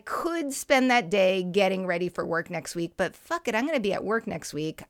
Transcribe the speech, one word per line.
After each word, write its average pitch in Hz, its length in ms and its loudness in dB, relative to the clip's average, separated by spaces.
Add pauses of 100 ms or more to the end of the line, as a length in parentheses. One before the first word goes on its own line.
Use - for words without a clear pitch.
could 330 480 -4
spend 254 380 4
that 226 180 2
day 190 320 4
getting 185 460 2
ready 175 200 0
for 175 160 -4
work 170 280 -2
next 170 240 -8
week, 170 220 -4
but 185 180 -2
fuck - 320 -6
it, 226 80 0
I'm 240 100 2
gonna 311 140 0
be 190 140 0
at - 100 -2
work 220 240 -2
next - 260 -8
week. 156 360 -6